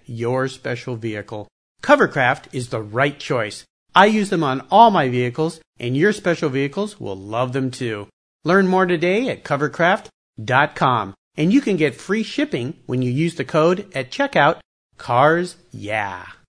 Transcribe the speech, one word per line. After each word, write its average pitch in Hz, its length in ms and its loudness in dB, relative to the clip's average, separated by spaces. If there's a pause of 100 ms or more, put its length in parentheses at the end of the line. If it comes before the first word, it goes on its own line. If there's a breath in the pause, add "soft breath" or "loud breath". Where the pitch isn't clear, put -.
your 127 420 -4
special 123 480 -8
vehicle. 107 500 -10 (360)
Covercraft 147 720 2
is 123 180 -8
the 113 120 -6
right 123 340 -2
choice. 113 480 -6 (300)
I 190 120 8
use 214 240 2
them 170 120 0
on 135 260 -2
all 220 220 8
my 156 180 2
vehicles, 123 520 -2 (180)
and 120 180 -4
your 196 160 2
special 175 360 -2
vehicles 139 500 -4
will 104 180 -8
love 110 360 -4
them 131 180 -2
too. 110 380 -8 (340)
Learn 185 240 4
more 185 200 2
today 180 420 0
at 131 160 -6
covercraft 156 640 0 (360)
dot 131 320 2
com, 113 400 0 (220)
and 160 160 2
you 277 80 6
can 214 160 -2
get 151 180 0
free 214 300 -4
shipping 165 500 -4 (120)
when 127 160 -2
you 123 100 -2
use 165 240 -2
the 139 80 -6
code 175 500 2
at 135 160 -8
checkout, 170 480 2 (400)
cars 156 580 2 (140)
yeah. 101 540 -8 (240)